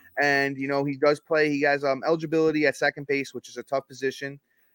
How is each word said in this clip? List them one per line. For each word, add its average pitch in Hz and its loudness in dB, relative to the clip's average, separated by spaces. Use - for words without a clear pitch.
And, 139 2
you 135 -6
know, 139 0
he 143 -4
does 147 2
play, 156 2
he 143 0
has, 143 2
um, 135 0
eligibility 160 2
at 135 2
second 147 -2
base, 139 -2
which - -12
is 123 -18
a 120 -12
tough - -4
position. 135 -8